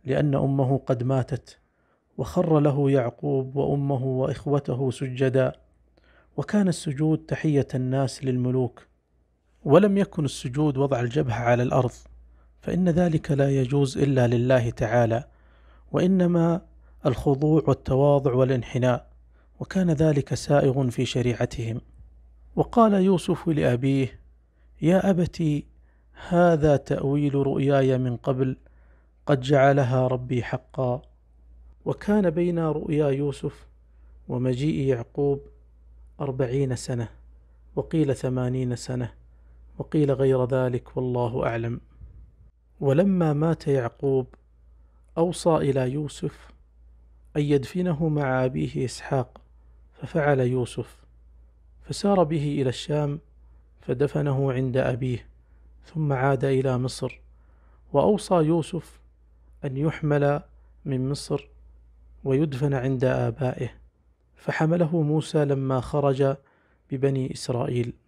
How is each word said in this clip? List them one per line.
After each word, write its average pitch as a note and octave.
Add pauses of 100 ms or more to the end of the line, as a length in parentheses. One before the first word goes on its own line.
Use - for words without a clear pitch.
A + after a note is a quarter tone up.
لأن C#3
أمه C#3
قد B2
ماتت، B2+ (600)
وخر D#3+
له C#3+
يعقوب C3+
وأمه C#3
وإخوته C3+
سجدا، C3 (840)
وكان F#3+
السجود D#3
تحية C#3+
الناس C3
للملوك، B2+ (760)
ولم G3
يكن F3+
السجود C#3
وضع C3+
الجبهة A#2+
على A#2+
الأرض، B2 (680)
فإن F3+
ذلك D#3+
لا C#3
يجوز C3+
إلا C3
لله A#2+
تعالى، A#2 (680)
وإنما F3 (440)
الخضوع D3+
والتواضع C#3
والانحناء، B2+ (500)
وكان F#3
ذلك D3
سائغ C3+
في B2
شريعتهم. A#2+ (760)
وقال A3
يوسف F#3
لأبيه: C3+ (600)
"يا F#3
أبت، D#3+ (640)
هذا E3
تأويل C#3+
رؤياي C3+
من B2
قبل، C3 (680)
قد C#3
جعلها C3
ربي B2
حقا." B2+ (840)
وكان G3
بين F3
رؤيا D3+
يوسف C#3 (600)
ومجيء C3+
يعقوب C#3 (800)
أربعين C3
سنة، A#2+ (680)
وقيل D3
ثمانين B2+
سنة، B2 (640)
وقيل D3
غير C3
ذلك، B2+
والله B2+
أعلم. A#2 (1000)
ولما E3
مات D#3
يعقوب، C3+ (920)
أوصى E3
إلى C3+
يوسف D3 (840)
أن D3+
يدفنه D3
مع C3
أبيه C#3
إسحاق، - (520)
ففعل D3
يوسف، B2 (800)
فسار G3
به D3
إلى C3
الشام، D3 (600)
فدفنه C#3
عند B2+
أبيه، B2+ (560)
ثم D3+
عاد C3+
إلى C3
مصر. B2+ (720)
وأوصى F#3+
يوسف E3 (640)
أن C3+
يحمل D3 (440)
من C3
مصر C#3+ (760)
ويدفن C#3
عند C3
آبائه، B2+ (640)
فحمله D#3+
موسى D3+
لما C3+
خرج C#3 (540)
ببني C3+
إسرائيل. B2 (160)